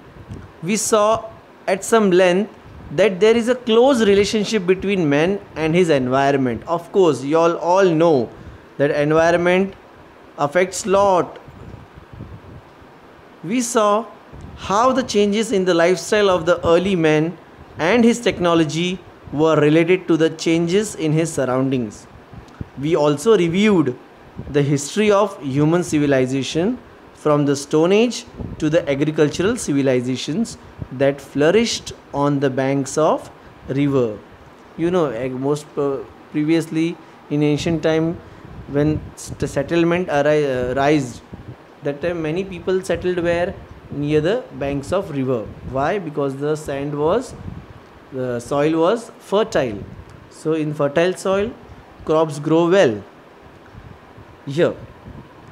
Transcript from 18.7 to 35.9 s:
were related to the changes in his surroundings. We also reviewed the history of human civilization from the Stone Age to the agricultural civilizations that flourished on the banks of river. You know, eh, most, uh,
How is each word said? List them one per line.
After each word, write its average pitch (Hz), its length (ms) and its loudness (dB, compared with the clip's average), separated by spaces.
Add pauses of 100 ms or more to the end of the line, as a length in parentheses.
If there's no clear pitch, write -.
were 156 300 2
related 165 480 4
to 165 80 4
the 160 140 2
changes 170 680 0
in 156 160 -2
his 160 200 0
surroundings. 127 760 -2 (720)
We 156 160 0
also 151 420 4
reviewed 170 580 2 (520)
the 143 140 0
history 151 500 0
of 202 280 0
human 151 440 0
civilization 143 920 0 (360)
from 147 300 0
the 139 100 2
Stone 156 380 0
Age 226 320 0 (340)
to 156 120 -2
the 160 200 0
agricultural 156 640 0
civilizations 135 1000 -2 (360)
that 139 280 -2
flourished 214 720 0 (220)
on 143 260 0
the 139 80 0
banks 135 480 -2
of 175 340 0 (380)
river. 135 500 0 (600)
You 170 120 -2
know, 170 200 0
eh, 120 180 -6
most, 139 380 -4 (100)
uh, 139 220 -2 (340)